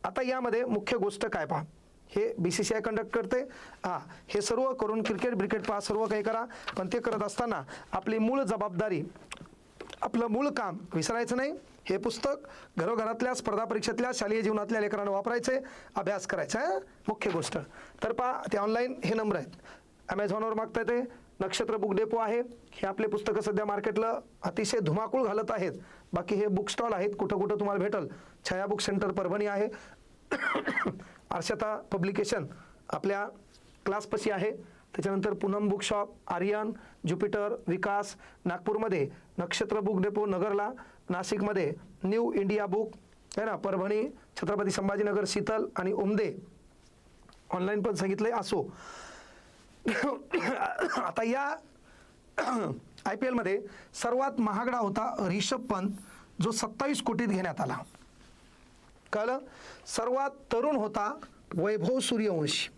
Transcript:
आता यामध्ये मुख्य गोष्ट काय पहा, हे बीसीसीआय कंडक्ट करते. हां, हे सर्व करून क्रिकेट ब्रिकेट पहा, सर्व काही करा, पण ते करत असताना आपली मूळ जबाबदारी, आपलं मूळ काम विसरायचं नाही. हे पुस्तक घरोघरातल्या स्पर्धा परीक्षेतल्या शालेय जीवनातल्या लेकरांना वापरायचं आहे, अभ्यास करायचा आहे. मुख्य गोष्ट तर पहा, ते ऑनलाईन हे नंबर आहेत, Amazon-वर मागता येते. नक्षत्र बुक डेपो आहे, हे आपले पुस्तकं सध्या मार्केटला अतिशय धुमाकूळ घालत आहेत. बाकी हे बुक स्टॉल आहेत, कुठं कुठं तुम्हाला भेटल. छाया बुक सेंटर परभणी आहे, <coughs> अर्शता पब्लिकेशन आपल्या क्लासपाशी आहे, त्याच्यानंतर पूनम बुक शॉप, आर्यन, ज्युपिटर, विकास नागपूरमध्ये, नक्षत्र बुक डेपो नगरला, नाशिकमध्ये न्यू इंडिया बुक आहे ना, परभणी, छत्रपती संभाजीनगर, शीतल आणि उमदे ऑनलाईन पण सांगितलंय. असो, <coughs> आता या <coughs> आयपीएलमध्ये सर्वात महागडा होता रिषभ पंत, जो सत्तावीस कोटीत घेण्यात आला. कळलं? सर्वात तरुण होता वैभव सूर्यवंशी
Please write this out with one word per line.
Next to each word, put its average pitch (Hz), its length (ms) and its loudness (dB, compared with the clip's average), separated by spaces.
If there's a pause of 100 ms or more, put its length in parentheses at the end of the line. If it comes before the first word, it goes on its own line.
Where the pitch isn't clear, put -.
आता 190 180 -2
यामध्ये 247 420 2
मुख्य 220 320 0
गोष्ट 202 300 0
काय 170 200 0
पहा, 151 160 -2 (460)
हे 220 300 0
बीसीसीआय 196 420 2
कंडक्ट 226 300 -2
करते. 240 300 2 (460)
हां, 175 120 0 (300)
हे 208 120 2
सर्व 254 320 2
करून 220 300 0
क्रिकेट 233 320 0
ब्रिकेट 196 320 0
पहा, 208 140 0
सर्व 214 260 0
काही 208 160 0
करा, 226 220 0 (340)
पण 185 140 -2
ते 240 80 2
करत 220 220 0
असताना 208 400 0 (300)
आपली 220 260 0
मूळ 254 240 4
जबाबदारी, 196 600 0 (1000)
आपलं 233 240 2
मूळ 247 220 2
काम 214 280 -2 (180)
विसरायचं 233 420 0
नाही. 277 160 0 (320)
हे 190 120 2
पुस्तक 254 520 -2 (300)
घरोघरातल्या 226 560 0
स्पर्धा 226 300 0
परीक्षेतल्या 233 500 0
शालेय 220 280 2
जीवनातल्या 214 380 2
लेकरांना 208 300 2
वापरायचं 240 420 0
आहे, 269 80 2 (340)
अभ्यास 190 320 -2
करायचा 175 340 -2
आहे. 370 180 2 (300)
मुख्य 208 220 0
गोष्ट 165 280 -2 (440)
तर 220 100 0
पहा, 247 300 0 (100)
ते 214 40 2
ऑनलाईन 233 480 2
हे 220 100 2
नंबर 214 220 2
आहेत, 139 120 -4 (640)
Amazon-वर 208 420 0
मागता 220 260 -2
येते. 240 200 2 (400)
नक्षत्र 214 360 0
बुक 202 180 2
डेपो 220 240 2
आहे, 226 220 2 (320)
हे - 140 -4
आपले 196 200 0
पुस्तकं 208 340 2
सध्या 208 240 2
मार्केटला 214 540 0 (240)
अतिशय 202 360 0
धुमाकूळ 214 440 2
घालत 214 280 2
आहेत. 185 220 0 (400)
बाकी 175 220 0
हे 208 120 2
बुक 185 220 2
स्टॉल 233 240 0
आहेत, 196 260 2
कुठं 202 200 0
कुठं 202 160 2
तुम्हाला 202 280 0
भेटल. 202 240 0 (380)
छाया 190 220 -2
बुक 208 140 0
सेंटर 196 300 2
परभणी 196 360 0
आहे, 208 220 2 (600)
<coughs> - 580 0 (420)
अर्शता 208 460 -2 (160)
पब्लिकेशन 196 540 0 (440)
आपल्या 196 380 0 (560)
क्लासपाशी 214 460 0
आहे, 202 200 0 (440)
त्याच्यानंतर 196 380 0
पूनम 202 360 0
बुक 202 140 2
शॉप, 202 280 0 (180)
आर्यन, 208 440 0 (340)
ज्युपिटर, 202 500 0 (100)
विकास 202 480 0 (300)
नागपूरमध्ये, 180 640 0 (300)
नक्षत्र 208 420 0
बुक 196 200 2
डेपो 208 260 2
नगरला, 202 440 2 (400)
नाशिकमध्ये 185 640 2 (300)
न्यू 220 280 4
इंडिया 202 340 4
बुक 208 240 2 (460)
आहे 214 100 2
ना, 202 100 0
परभणी, 202 520 2 (280)
छत्रपती 196 340 2
संभाजीनगर, 202 560 2
शीतल 214 400 2 (100)
आणि 190 160 0
उमदे 196 420 2 (1160)
ऑनलाईन 190 320 0
पण 214 120 2
सांगितलंय. 196 360 2
असो, 202 440 0 (1120)
<coughs> 220 60 2 (1040)
आता 247 260 0
या 277 340 0 (840)
<coughs> 220 320 0 (360)
आयपीएलमध्ये 214 560 0 (400)
सर्वात 254 380 2
महागडा 233 380 2
होता 214 500 0
रिषभ 254 380 0
पंत, 196 240 0 (520)
जो 220 80 2
सत्तावीस 233 520 -2
कोटीत 240 240 0
घेण्यात 185 340 0
आला. 131 180 -2 (1300)
कळलं? 233 260 0 (480)
सर्वात 262 440 0
तरुण 277 460 0
होता 214 420 0 (360)
वैभव 202 440 2
सूर्यवंशी 196 800 2